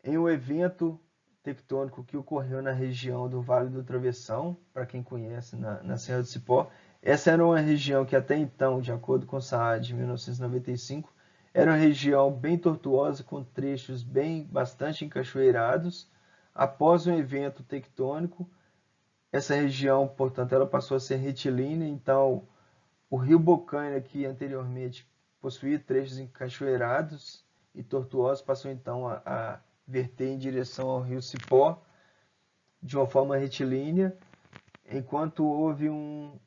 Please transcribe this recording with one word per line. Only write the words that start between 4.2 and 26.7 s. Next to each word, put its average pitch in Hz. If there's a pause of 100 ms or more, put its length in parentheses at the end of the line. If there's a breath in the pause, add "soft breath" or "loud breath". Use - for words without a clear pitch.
pra 131
quem 123
conhece, 120
na, 110
na 123
Serra 127
do 120
Cipó. - (320 loud breath)
Essa 143
era 170
uma 165
região 143
que 131
até 131
então, 131
de 123
acordo 131
com 139
o 131
saad, 117
de 123
mil 123
novecentos 123
e -
noventa 123
e 123
cinco, 143 (400 soft breath)
era 151
uma 156
região 143
bem 147
tortuosa, 139
com 139
trechos 131
bem, 147
bastante 139
encachoeirados. 131 (420 soft breath)
Após 170
um 170
evento 139
tectônico, 143 (840 soft breath)
essa 139
região, 139
portanto, 127
ela 135
passou 135
a -
ser 131
retilínea, 135
então 135 (600 soft breath)
o 135
rio 143
Bocaina, 147
que 139
anteriormente 127 (300)
possuía 139
trechos 131
encachoeirados 131 (280)